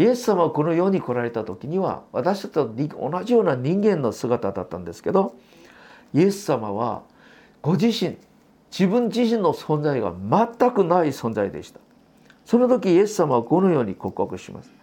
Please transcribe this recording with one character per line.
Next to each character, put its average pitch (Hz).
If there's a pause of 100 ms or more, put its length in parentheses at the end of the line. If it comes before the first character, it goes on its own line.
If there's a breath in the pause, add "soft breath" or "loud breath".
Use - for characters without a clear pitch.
イ 190
エ 240
ス 240
様 185
は 151
こ 147
の 165
世 180
に 185
来 123
ら 120
れ 117
た 113
時 110
に 170
は、 156 (100)
私 175
た -
ち -
と 131 (400)
同 185
じ 240
よ 226
う -
な 151
人 147
間 202
の 123
姿 113
だ 92
っ -
た 82
ん 87
で 85
す -
け 113
ど、 196 (800 loud breath)
イ 139
エ 196
ス -
様 113
は 110 (600 soft breath)
ご 151
自 185
身、 202 (540)
自 185
分 233
自 233
身 226
の 160
存 151
在 143
が 95
全 202
く 214
な 175
い 151
存 117
在 101
で 78
し -
た。 - (640 soft breath)
そ -
の 247
時、 196
イ 170
エ 208
ス 202
様 147
は 117
こ 175
の 190
よ 151
う -
に 95
告 -
白 92
し -
ま -
す。 - (100)